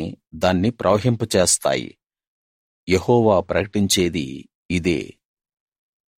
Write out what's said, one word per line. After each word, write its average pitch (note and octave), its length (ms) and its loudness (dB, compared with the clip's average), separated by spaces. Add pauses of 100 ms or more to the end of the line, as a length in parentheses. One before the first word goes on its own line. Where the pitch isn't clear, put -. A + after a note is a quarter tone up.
(340)
దాన్ని F#2 360 0
ప్రవహింపచేస్తాయి. F#2 1160 0 (1000)
యెహోవా G#2+ 520 4
ప్రకటించేది F2 840 -2 (440)
ఇదే. E2+ 300 0 (1160)